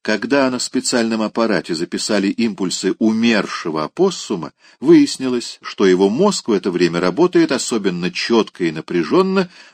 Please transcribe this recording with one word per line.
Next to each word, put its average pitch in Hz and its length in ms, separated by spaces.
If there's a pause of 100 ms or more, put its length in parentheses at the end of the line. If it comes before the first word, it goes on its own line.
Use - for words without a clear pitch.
когда 120 480
на 127 80
специальном 113 640
аппарате 104 520
записали 98 540
импульсы 101 720
умершего 110 840
опоссума, 95 680 (260)
выяснилось, 131 840
что - 240
его 95 240
мозг 185 380
в 117 40
это 98 180
время 85 300
работает 160 520
особенно 95 580
чётко 104 540
и 82 60
напряжённо, 180 800 (240)